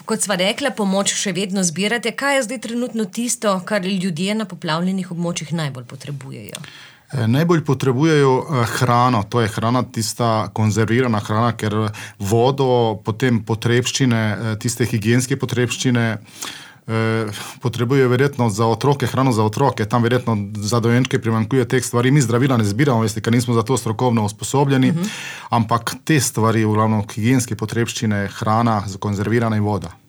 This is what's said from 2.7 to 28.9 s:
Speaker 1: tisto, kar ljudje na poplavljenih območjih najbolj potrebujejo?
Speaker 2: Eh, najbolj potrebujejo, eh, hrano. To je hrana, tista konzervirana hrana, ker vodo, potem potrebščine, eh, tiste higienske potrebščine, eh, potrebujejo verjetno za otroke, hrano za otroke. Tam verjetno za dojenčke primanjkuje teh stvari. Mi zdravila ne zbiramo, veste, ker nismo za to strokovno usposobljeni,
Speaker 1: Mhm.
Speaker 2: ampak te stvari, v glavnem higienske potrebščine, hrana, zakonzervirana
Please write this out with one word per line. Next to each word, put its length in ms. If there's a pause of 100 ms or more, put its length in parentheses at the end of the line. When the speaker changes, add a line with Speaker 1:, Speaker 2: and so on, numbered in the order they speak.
Speaker 1:
tisto, 600
kar 180
ljudje 520
na 100
poplavljenih 680
območjih 420
najbolj 300
potrebujejo? 800 (500)
Speaker 2:
Eh, 160
najbolj 340
potrebujejo, 760
eh, 260
hrano. 580
To 180
je 60
hrana, 360
tista 680
konzervirana 680
hrana, 320
ker 400 (260)
vodo, 840
potem 400
potrebščine, 800 (100)
eh, 240
tiste 300
higienske 500
potrebščine, 840 (720)
eh, 380 (360)
potrebujejo 480
verjetno 400
za 160
otroke, 420
hrano 240
za 120
otroke. 420
Tam 180
verjetno 340 (180)
za 240
dojenčke 400
primanjkuje 480
teh 180
stvari. 260
Mi 100
zdravila 360
ne 60
zbiramo, 380
veste, 200
ker 120
nismo 200
za 100
to 140
strokovno 480
usposobljeni, 680
Speaker 1:
Mhm. 100 (480)
Speaker 2:
ampak 540
te 160
stvari, 460
v 80
glavnem 320
higienske 500
potrebščine, 720
hrana, 580
zakonzervirana 680